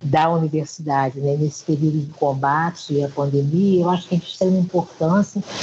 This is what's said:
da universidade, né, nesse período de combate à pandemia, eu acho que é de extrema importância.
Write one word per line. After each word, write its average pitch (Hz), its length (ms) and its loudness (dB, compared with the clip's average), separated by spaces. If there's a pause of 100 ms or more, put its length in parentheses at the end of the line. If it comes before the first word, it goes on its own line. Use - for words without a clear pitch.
da 160 280 4
universidade, 147 920 -2
né, 143 160 0
nesse 151 260 -2
período 156 360 0
de 147 160 -6
combate 143 920 -2
à 139 60 -4
pandemia, 147 720 2
eu 175 80 2
acho 180 180 -2
que 185 60 -2
é 170 40 2
de - 60 -4
extrema 190 320 0
importância. 180 880 0 (180)